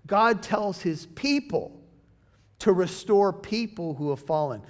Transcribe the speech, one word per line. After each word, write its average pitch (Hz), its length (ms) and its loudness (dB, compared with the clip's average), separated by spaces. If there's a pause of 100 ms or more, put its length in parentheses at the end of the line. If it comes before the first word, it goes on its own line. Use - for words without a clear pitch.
God 220 360 4
tells 208 380 -2
his 160 260 -4
people 277 760 -2 (800)
to 208 120 4
restore 185 600 2
people 202 600 -6
who 147 160 -4
have 135 100 -4
fallen. 147 500 -2